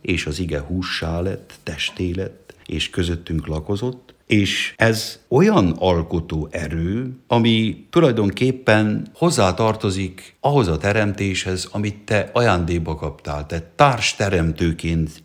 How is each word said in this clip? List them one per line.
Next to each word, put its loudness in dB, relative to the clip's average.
és -2
az -6
ige -4
hússá -4
lett, -6
testé -6
lett, -8
és -6
közöttünk -4
lakozott, -6
és 0
ez 0
olyan 4
alkotó 0
erő, -4
ami 2
tulajdonképpen 2
hozzátartozik 0
ahhoz 4
a 2
teremtéshez, -2
amit -4
te -2
ajándékba 0
kaptál. -8
Te -8
társteremtőként 0